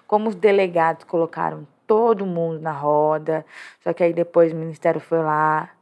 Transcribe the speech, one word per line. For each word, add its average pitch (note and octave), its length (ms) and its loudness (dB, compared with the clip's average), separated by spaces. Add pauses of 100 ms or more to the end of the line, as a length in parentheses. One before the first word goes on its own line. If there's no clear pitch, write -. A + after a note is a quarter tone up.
como G#3+ 220 0
os G#3 80 -4
delegados E3+ 720 2
colocaram D#3+ 600 -4 (220)
todo A3 380 2
mundo E3 340 -4
na D#3 140 -8
roda. D3+ 720 0 (340)
Só E3+ 140 -4
que F3+ 100 0
aí E3+ 80 4
depois E3+ 400 2
o E3 40 -8
Ministério D#3+ 440 -4
foi E3 200 -2
lá, D#3 500 0 (120)